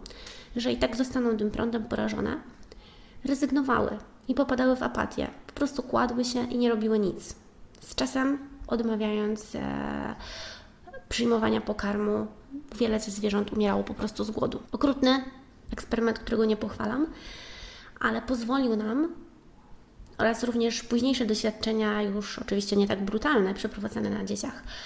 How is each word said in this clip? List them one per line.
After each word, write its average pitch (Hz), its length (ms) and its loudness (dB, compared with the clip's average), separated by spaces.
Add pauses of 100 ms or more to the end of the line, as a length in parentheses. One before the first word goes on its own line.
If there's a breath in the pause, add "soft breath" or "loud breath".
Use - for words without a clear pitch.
(560 loud breath)
że 240 160 0
i 247 60 0
tak 240 180 2
zostaną 247 420 2
tym 208 140 0
prądem 226 320 0
porażone, 214 540 -2 (880 loud breath)
rezygnowały 262 720 2 (300)
i 262 60 2
popadały 262 420 4
w 254 80 -2
apatię. - 440 -2 (200)
Po - 60 -18
prostu 277 300 -2
kładły 240 420 2
się 247 180 0
i 240 140 -2
nie 240 120 4
robiły 220 300 2
nic. - 360 0 (440)
Z - 160 -8
czasem, 269 420 2 (300)
odmawiając, 214 880 0
e, 71 600 -4 (960 loud breath)
przyjmowania 220 520 4
pokarmu, 208 680 0 (480)
wiele 220 240 2
ze 214 120 -4
zwierząt 208 420 0
umierało 202 300 4
po 202 100 -6
prostu 214 300 -4
z 214 80 -4
głodu. - 280 0 (120)
Okrutny 262 520 4 (480)
eksperyment, 226 480 0
którego 220 260 2
nie 214 120 4
pochwalam, 220 500 -2 (920 loud breath)
ale 226 220 0
pozwolił 240 540 2
nam, 233 340 2 (1080)
oraz 233 260 2
również 233 400 2
późniejsze 247 420 2
doświadczenia, 214 760 2
już 202 380 -2
oczywiście 202 360 0
nie 202 120 6
tak 196 180 0
brutalne, 208 480 4
przeprowadzane 214 560 -4
na 202 160 -2
dzieciach, - 380 -6 (220 loud breath)